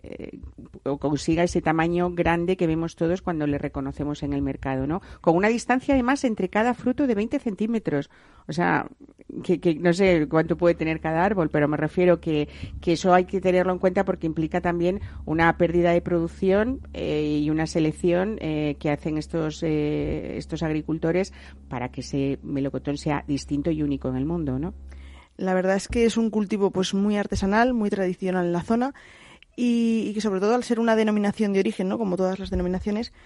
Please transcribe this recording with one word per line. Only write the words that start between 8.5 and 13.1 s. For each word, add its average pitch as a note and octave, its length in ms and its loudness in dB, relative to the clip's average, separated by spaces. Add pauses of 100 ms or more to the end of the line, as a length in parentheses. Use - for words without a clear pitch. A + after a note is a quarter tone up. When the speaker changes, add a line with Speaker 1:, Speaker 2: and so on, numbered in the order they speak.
Speaker 1:
sea, E3+ 340 0 (560)
que, E3+ 160 0
que E3 160 2
no E3+ 160 2
sé F3 380 4
cuánto D#3+ 260 2
puede F3 180 4
tener D#3+ 280 -2
cada D#3+ 240 0
árbol, F#3+ 240 2
pero D3 180 2
me D3+ 80 0
refiero E3+ 460 4
que, D3+ 260 0 (320)
que E3+ 140 2
eso F3+ 200 4